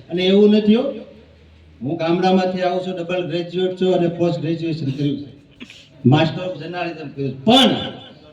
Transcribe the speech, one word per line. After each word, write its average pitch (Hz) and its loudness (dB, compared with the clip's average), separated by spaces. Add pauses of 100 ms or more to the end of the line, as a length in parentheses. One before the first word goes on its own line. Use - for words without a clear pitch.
(100)
અને 180 -2
એવું 202 6
નથી 214 4
હો, 247 2 (1000)
હું 156 -4
ગામડામાંથી 185 2
આવું 180 -2
છું, 185 -6
ડબલ 170 -4
ગ્રેજ્યુએટ 175 -4
છું 185 2
અને 170 2
પોસ્ટ 165 -2
ગ્રેજ્યુએશન 156 -4
કર્યું 143 -4
છે, - -10 (840)
Master 165 2
of 151 -10
Journalism 165 -8
કર્યું 135 -6
છે. - -10
પણ 233 4 (560)